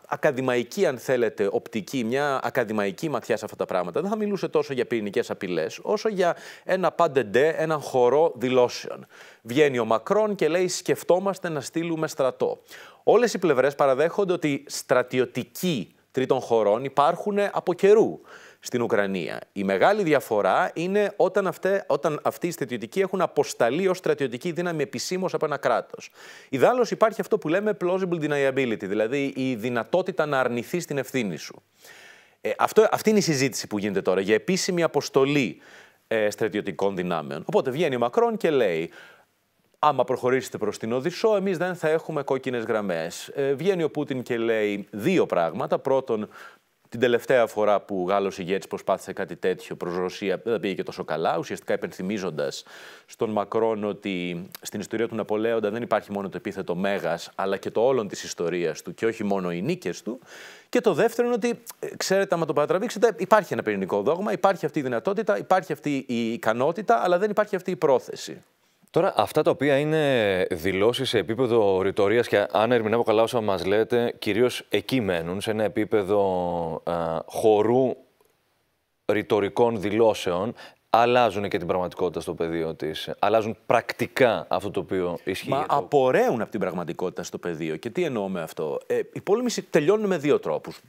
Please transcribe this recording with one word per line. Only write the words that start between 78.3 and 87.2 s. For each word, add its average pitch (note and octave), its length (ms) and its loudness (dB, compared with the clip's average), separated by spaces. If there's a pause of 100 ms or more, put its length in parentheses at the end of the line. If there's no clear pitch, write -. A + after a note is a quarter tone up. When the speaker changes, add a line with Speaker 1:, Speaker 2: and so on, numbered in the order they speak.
Speaker 2:
ρητορικών G#2+ 760 2
δηλώσεων, G#2 720 2 (400)
αλλάζουν A2+ 560 4
και - 80 -2
την F2 100 -4
πραγματικότητα F2 520 -2
στο E2+ 140 -6
πεδίο E2 400 -2
της, D#2 360 -8 (100)
αλλάζουν G#2+ 460 2
πρακτικά A2+ 840 0
αυτό F#2 220 -2
το G2 80 -4
οποίο F2 440 -2
ισχύει - 260 -6
Speaker 1:
Μα C3+ 80 0
Speaker 2:
για D3 80 -4
το C#3+ 100 0
Speaker 1:
απορρέουν C#3+ 640 2
από F#2+ 100 -6
την G#2+ 80 -6
πραγματικότητα F2+ 640 -4